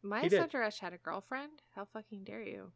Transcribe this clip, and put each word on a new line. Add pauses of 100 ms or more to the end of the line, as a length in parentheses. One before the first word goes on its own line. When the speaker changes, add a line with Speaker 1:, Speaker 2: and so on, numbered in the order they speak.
Speaker 1:
Maya
Speaker 2:
He
did.
Speaker 1:
Sundaresh
had
a
girlfriend? (120)
How
fucking
dare
you?